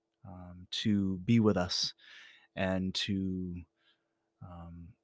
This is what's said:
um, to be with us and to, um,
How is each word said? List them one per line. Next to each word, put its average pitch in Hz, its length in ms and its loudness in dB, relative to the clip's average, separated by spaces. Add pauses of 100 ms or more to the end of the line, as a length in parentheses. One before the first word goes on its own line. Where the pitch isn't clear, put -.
(280)
um, 90 380 -16 (160)
to 98 420 2
be 117 160 6
with 104 160 6
us - 380 0 (600)
and 95 400 0
to, 92 600 -2 (840)
um, 85 460 -14 (160)